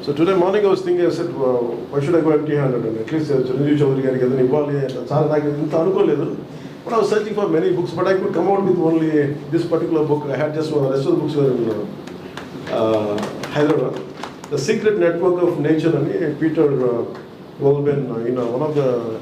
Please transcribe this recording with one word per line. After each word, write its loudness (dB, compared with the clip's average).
So -2
today 4
morning 2
I 6
was 2
thinking, 2
I -2
said, -2
"Wow, 2
why 0
should 0
I 6
go 4
empty 0
handed?" 0
And -4
at -8
least, -2
uh, 4
చిరంజీవి 2
చౌదరి 2
గారికి 0
ఏదైనా 2
ఇవ్వాలి 2
అంటే, -4
చాలా 2
నాకు 2
ఇంత -4
అనుకోలేదు. 2
But -4
I 2
was 2
searching 0
for -2
many 2
books, -2
but 0
I 2
could 0
come 0
out 2
with 2
only 2
this 0
particular 0
book. 0
I -2
had -2
just -2
one, 2
the 0
rest 0
of 4
the 2
books -2
were 4
in, 0
uh, -4
uh, 0
Hyderabad. 0
The -2
Secret 0
Network 2
of 2
Nature 2
అని -2
పీటర్, 2
uh, -2
వోల్బెన్, 2
uh, -4
ఈయన 0
one 0
of -2
the 2